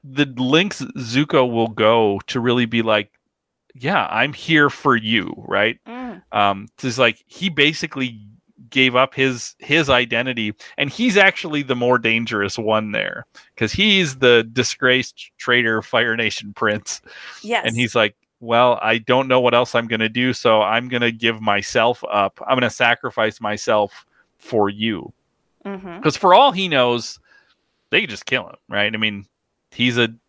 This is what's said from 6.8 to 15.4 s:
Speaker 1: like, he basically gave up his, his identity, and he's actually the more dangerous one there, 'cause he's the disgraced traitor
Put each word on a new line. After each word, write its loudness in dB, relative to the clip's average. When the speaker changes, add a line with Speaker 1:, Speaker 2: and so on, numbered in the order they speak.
Speaker 1:
like, 0
he -8
basically -2
gave 2
up 2
his, -4
his 0
identity, 0
and -4
he's -2
actually 2
the -4
more 2
dangerous -2
one -2
there, -6
'cause -2
he's 2
the 6
disgraced -2
traitor 0